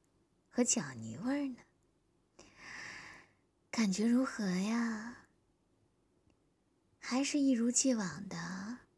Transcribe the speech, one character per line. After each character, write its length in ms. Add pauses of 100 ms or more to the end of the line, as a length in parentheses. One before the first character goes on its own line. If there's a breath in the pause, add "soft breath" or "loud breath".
(500)
和 140
脚 300
泥 240
味 140
儿 180
呢。 80 (2250 loud breath)
感 200
觉 140
如 180
何 220
呀？ 720 (1800)
还 240
是 140
一 140
如 180
既 240
往 360
的 500 (180)